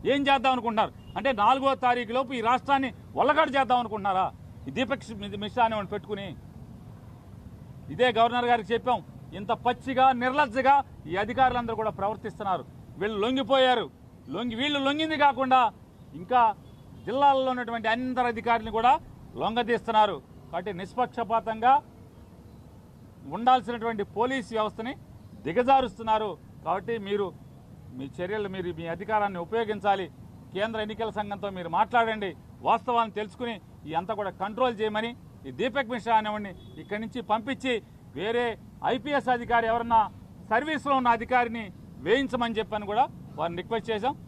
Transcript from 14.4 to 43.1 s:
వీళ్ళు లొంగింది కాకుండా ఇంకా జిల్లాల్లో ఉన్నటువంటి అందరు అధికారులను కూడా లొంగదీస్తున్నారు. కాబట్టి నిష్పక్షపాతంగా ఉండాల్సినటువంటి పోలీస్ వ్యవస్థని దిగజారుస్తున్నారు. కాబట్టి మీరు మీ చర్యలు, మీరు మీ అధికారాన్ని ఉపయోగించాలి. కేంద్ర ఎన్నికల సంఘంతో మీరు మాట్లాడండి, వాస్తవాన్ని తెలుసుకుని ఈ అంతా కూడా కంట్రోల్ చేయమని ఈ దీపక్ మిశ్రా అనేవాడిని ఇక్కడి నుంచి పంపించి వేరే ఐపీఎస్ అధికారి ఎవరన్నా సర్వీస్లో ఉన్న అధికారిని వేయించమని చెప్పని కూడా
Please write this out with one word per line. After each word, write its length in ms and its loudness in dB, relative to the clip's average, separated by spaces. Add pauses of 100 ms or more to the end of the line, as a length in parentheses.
వీళ్ళు 240 0
లొంగింది 380 0
కాకుండా 560 4 (420)
ఇంకా 400 2 (500)
జిల్లాల్లో 460 4
ఉన్నటువంటి 380 -4
అందరు 380 0
అధికారులను 440 0
కూడా 300 4 (360)
లొంగదీస్తున్నారు. 840 0 (300)
కాబట్టి 200 -6
నిష్పక్షపాతంగా 1120 0 (1500)
ఉండాల్సినటువంటి 720 2
పోలీస్ 480 -2
వ్యవస్థని 440 -4 (380)
దిగజారుస్తున్నారు. 1040 0 (260)
కాబట్టి 340 -2
మీరు 360 -2 (580)
మీ 180 -10 (100)
చర్యలు, 280 -4
మీరు 240 -6
మీ 140 -10
అధికారాన్ని 520 -2
ఉపయోగించాలి. 720 -2 (440)
కేంద్ర 260 -4
ఎన్నికల 300 -4
సంఘంతో 400 -6
మీరు 180 -8
మాట్లాడండి, 680 0 (240)
వాస్తవాన్ని 540 2
తెలుసుకుని 460 -8 (260)
ఈ 80 -8
అంతా 200 -2
కూడా 160 -4
కంట్రోల్ 500 -2
చేయమని 360 -2 (300)
ఈ 40 -10
దీపక్ 380 -2
మిశ్రా 280 0
అనేవాడిని 640 -4
ఇక్కడి 200 -8
నుంచి 220 -8
పంపించి 600 -2 (320)
వేరే 440 -2 (260)
ఐపీఎస్ 440 0
అధికారి 380 2
ఎవరన్నా 440 2 (400)
సర్వీస్లో 460 2
ఉన్న 120 2
అధికారిని 600 2 (280)
వేయించమని 560 2
చెప్పని 320 -4
కూడా 220 2 (260)